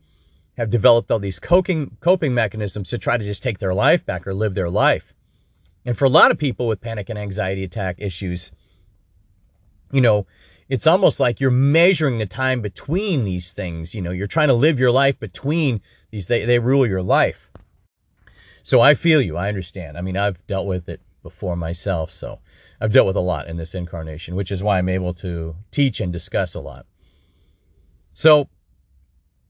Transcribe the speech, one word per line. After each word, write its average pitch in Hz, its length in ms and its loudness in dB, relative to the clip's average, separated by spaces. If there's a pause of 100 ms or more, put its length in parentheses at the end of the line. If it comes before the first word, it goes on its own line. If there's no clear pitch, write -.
(560)
have 110 140 -4
developed 117 400 4
all 117 80 0
these 98 200 -6
coping, 175 640 0
coping 175 320 0
mechanisms 107 580 -4
to 120 80 -4
try 123 180 -2
to 113 80 -4
just 101 180 -6
take 113 160 -4
their 92 160 -2
life 139 320 2
back 90 200 -6
or 95 80 -4
live 101 200 -2
their 90 160 -2
life. 117 420 0 (720)
And 123 140 -2
for 143 60 0
a 131 60 4
lot 196 200 6
of - 80 -2
people 127 300 -4
with 110 120 -2
panic 113 300 -8
and 104 80 -6
anxiety 98 460 -4
attack 92 340 -6
issues, 92 520 -6 (1400)
you 135 100 2
know, 107 260 4 (420)
it's 135 180 0
almost 170 320 4
like 123 220 0
you're 135 100 2
measuring 143 680 4
the 110 80 -2
time 131 340 -2
between 151 640 -4
these 90 280 -4
things. 82 420 -8
You 104 80 -6
know, 87 80 -4
you're 92 160 -4
trying 156 220 0
to 131 60 6
live 135 240 2
your 123 120 2
life 135 280 2
between 139 640 -2 (300)
these, 101 160 -8
they, 117 180 0
they 120 140 4
rule 127 280 2
your 95 160 -2
life. 113 460 0 (1120)
So 123 180 2
I 139 140 6
feel 156 280 2
you, 82 160 -4
I 95 100 -2
understand. 90 480 -8
I 87 60 -6
mean, 92 140 -4
I've 101 300 -2
dealt 95 200 -4
with 90 240 -4
it 82 100 -10 (220)
before 87 340 -6
myself, 85 560 -4
so 53 280 -12 (400)
I've 110 120 0
dealt 117 140 6
with 95 100 0
a 98 40 0
lot 87 280 -2
in 82 80 -6
this 82 180 -8
incarnation, 85 640 -8
which 98 160 -4
is 92 100 -4
why 101 160 2
I'm 92 120 0
able 92 240 -2
to 82 420 -6 (160)
teach 139 280 0
and 90 120 -2
discuss 90 420 -4
a 85 60 -8
lot. 67 240 -14 (1300)
So, 151 380 4 (1000)